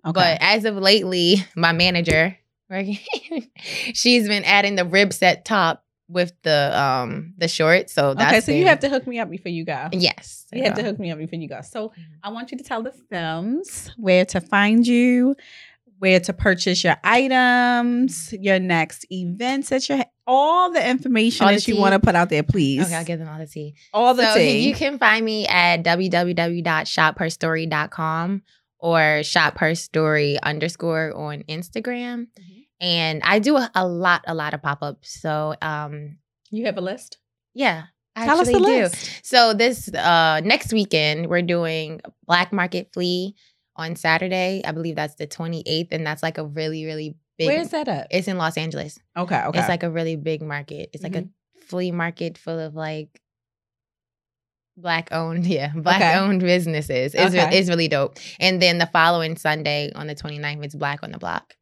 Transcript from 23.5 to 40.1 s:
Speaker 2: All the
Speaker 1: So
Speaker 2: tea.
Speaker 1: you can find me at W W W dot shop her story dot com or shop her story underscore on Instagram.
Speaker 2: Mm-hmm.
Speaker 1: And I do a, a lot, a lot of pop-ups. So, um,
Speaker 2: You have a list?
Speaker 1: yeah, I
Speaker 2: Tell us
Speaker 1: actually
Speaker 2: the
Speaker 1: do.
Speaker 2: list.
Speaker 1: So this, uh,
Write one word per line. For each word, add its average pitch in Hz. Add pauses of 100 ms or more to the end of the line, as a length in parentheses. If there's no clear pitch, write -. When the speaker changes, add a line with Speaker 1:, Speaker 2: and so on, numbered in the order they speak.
Speaker 2:
All 240
the 226
Speaker 1:
So 208
Speaker 2:
tea. 156 (100)
Speaker 1:
you 226
can 277
find 226
me 214
at 175
W 175
W 175
W 170
dot 160
shop 156
her 165
story 160
dot 156
com 165 (360)
or 156
shop 156
her 165
story 151
underscore 160
on 147
Instagram. 240 (120)
Speaker 2:
Mm-hmm. 190 (200)
Speaker 1:
And 165
I 202
do 277
a, 247
a 185
lot, 175
a 165
lot 151
of 151
pop-ups. 143
So, 151
um, 147 (320)
Speaker 2:
You 220
have 202
a 190
list? 196 (360)
Speaker 1:
yeah, 185 (320)
I 226
Speaker 2:
Tell 311
us 415
Speaker 1:
actually 403
Speaker 2:
the 392
Speaker 1:
do. 392 (100)
Speaker 2:
list. -
Speaker 1:
So 233
this, 233
uh, 165